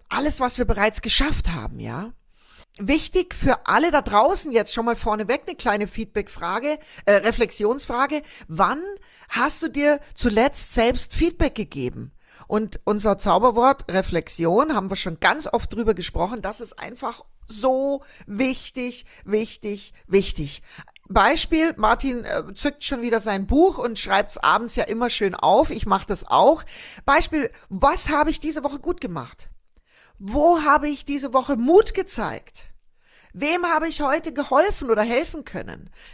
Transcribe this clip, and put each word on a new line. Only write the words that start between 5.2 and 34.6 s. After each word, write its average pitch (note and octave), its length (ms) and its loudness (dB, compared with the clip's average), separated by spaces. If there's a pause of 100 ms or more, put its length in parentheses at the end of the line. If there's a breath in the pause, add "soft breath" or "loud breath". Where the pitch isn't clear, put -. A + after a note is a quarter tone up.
eine F4 100 -10
kleine G#3 300 -2
Feedback-Frage, G#3+ 920 -6 (260 loud breath)
äh, G3+ 80 6
Reflexionsfrage. A#3 1080 0 (260 loud breath)
Wann A3+ 340 2 (460 soft breath)
hast C#4 340 -2
du D#4+ 60 -4
dir D4 320 2 (140 loud breath)
zuletzt A#3+ 600 0
selbst - 400 0
Feedback E4 400 0
gegeben? B2+ 580 -8 (360 soft breath)
Und G#3+ 360 -4
unser G#3 340 0
Zauberwort A#3 720 2
Reflexion, F#3+ 840 0
haben G3 160 -2
wir G3 60 -6
schon E3+ 220 -6
ganz A3+ 300 0
oft - 240 -2
drüber G#3+ 220 0
gesprochen, F3+ 480 -4
das F#3+ 180 -8
ist - 180 -14
einfach - 460 -10 (240)
so C4 560 0 (220 loud breath)
wichtig, B3 800 -4 (200 loud breath)
wichtig, G#3 720 -4 (120)
wichtig. F#3 560 0 (460 loud breath)
Beispiel, D#4 680 2
Martin, A#3+ 480 0
äh, - 180 -4 (120)
zückt - 300 -4
schon B3 180 -4
wieder A#3 180 0
sein G3+ 260 -4
Buch D#4+ 320 4
und A#3 200 -4
schreibt's G3 400 0
abends G#3+ 380 2
ja A#3+ 80 2
immer A3+ 260 -2
schön G3 240 -2
auf. G#3 360 4
Ich A3+ 160 -6
mach G3 180 0
das - 200 -6
auch. A3+ 380 4 (420 loud breath)
Beispiel, D4 460 0 (180 soft breath)
was C#4 420 2
habe D4+ 200 2
ich D#4 80 -2
diese D4+ 240 -6
Woche C#4+ 180 -6
gut - 200 -4
gemacht? D#3 480 -10 (720 soft breath)
Wo D4 440 2
habe D4 260 4
ich D4 160 -6
diese C#4 280 -6
Woche C4 240 2
Mut D#4+ 380 6
gezeigt? - 720 -6 (720 soft breath)
Wem E4+ 280 0
habe D#4+ 200 0
ich D#4+ 140 -6
heute D4+ 320 -2
geholfen C#4+ 560 0